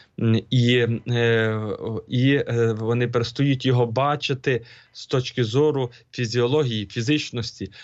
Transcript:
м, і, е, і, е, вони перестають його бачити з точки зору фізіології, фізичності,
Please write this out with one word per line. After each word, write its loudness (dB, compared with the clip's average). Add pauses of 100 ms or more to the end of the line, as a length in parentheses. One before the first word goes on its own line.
(200)
м, 4
і, 4 (200)
е, 2 (460)
і, 2
е, 0
вони 0
перестають 0
його 4
бачити -2 (320)
з -18
точки -2
зору 0 (200)
фізіології, 0
фізичності, -4 (120)